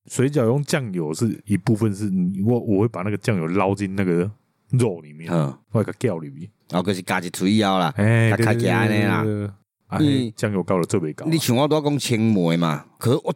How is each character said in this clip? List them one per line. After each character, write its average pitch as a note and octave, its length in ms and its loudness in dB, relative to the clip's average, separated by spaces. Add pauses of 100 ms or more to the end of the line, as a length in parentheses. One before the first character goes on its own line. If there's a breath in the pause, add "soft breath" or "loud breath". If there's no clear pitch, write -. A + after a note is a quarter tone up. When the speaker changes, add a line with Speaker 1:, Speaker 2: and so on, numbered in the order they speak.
Speaker 1:
水 B2+ 220 0
饺 D3 140 0
用 B2+ 220 2
酱 C3 260 -2
油 D#2+ 220 -4
是 A2 320 -2
一 G#2 100 0
部 A2 180 2
分 G#2 220 0
是 G#2 140 -4
你， F#2+ 360 0
我， A#2 140 2
我 G2+ 220 2
会 A#2 80 2
把 F2+ 140 -8
那 G#2 60 -4
个 G2+ 60 -4
酱 G2+ 220 -2
油 D#2+ 100 -2
捞 F#2+ 260 2
进 G2 220 -4
那 G2+ 80 0
个 F2+ 260 0 (420)
肉 A2 300 0
里 D2 120 -20
面， E2 180 -12
Speaker 2:
嗯。 D2 240 0 (160)
Speaker 1:
我 A2 120 0
给 F2+ 80 -8
它 - 80 -12
搅 G2 180 -2
里 D#2+ 120 -10
面。 F#2+ 200 -16 (220)
Speaker 2:
哦， F2+ 120 0
就 G2+ 100 0
是 F2+ 80 -6
加 F#2 180 -2
一 F2 100 -6
喙 G2 280 2
枵 G2 220 2
啦， E2 180 0
Speaker 1:
哎， A2+ 340 4
Speaker 2:
加 G2 60 2
较 A2+ 160 2
Speaker 1:
对， - 0 -
对， A#2 80 -2
对， - 0 -
Speaker 2:
咸 G2 280 2
的 G#2 180 0
啦。 F#2 160 0
Speaker 1:
对， G#2+ 100 -2
对， G#2 60 -4
对。 G2+ 80 -6 (400)
啊， - 120 -6
Speaker 2:
嗯。 - 0 -
Speaker 1:
嘿， C3+ 360 0
酱 G#2+ 160 -2
油 F#2+ 120 0
膏 F#2+ 140 0
就 E2 80 0
做 G#2 140 0
不 D#2 140 -4
到 - 120 -12
啊。 D#3+ 40 -4
Speaker 2:
你 D#3+ 80 2
像 B2 180 0
我 C#3+ 120 2
拄 D3 80 0
仔 D3 140 0
讲 D3 80 0
青 A2+ 360 2
梅 E2+ 220 4
嘛， D#2+ 300 0 (120)
可 A#2 140 0
是 D3+ 120 2
我 F3 120 -2